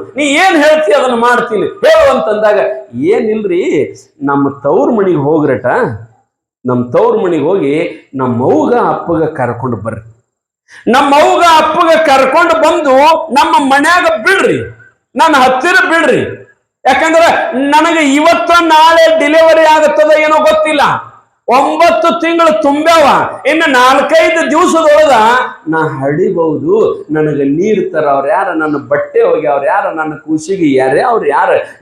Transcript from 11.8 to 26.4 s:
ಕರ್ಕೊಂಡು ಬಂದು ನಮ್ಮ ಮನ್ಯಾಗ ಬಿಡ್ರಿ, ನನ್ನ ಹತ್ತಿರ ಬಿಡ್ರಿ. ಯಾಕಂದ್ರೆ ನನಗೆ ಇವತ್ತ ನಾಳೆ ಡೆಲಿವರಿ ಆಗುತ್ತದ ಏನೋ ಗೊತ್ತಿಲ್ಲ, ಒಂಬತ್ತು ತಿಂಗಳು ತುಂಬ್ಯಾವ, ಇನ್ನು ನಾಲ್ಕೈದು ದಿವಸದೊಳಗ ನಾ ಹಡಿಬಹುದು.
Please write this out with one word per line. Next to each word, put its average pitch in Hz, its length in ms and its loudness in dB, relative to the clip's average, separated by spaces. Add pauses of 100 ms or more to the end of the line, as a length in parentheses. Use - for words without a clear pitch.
ಕರ್ಕೊಂಡು 277 480 2
ಬಂದು 320 360 0 (420)
ನಮ್ಮ 294 400 0
ಮನ್ಯಾಗ 330 500 0
ಬಿಡ್ರಿ, 226 640 -2 (320)
ನನ್ನ 285 220 2
ಹತ್ತಿರ 320 500 2
ಬಿಡ್ರಿ. 311 320 0 (640)
ಯಾಕಂದ್ರೆ 320 680 2
ನನಗೆ 294 600 0
ಇವತ್ತ 330 360 0 (100)
ನಾಳೆ 320 580 4
ಡೆಲಿವರಿ 320 480 2
ಆಗುತ್ತದ 302 520 2
ಏನೋ 311 200 0
ಗೊತ್ತಿಲ್ಲ, 311 420 0 (680)
ಒಂಬತ್ತು 320 720 0
ತಿಂಗಳು 320 420 0
ತುಂಬ್ಯಾವ, 302 440 2 (420)
ಇನ್ನು 311 220 0
ನಾಲ್ಕೈದು 285 800 2
ದಿವಸದೊಳಗ 311 600 2 (560)
ನಾ 151 320 -4
ಹಡಿಬಹುದು. 165 1120 -2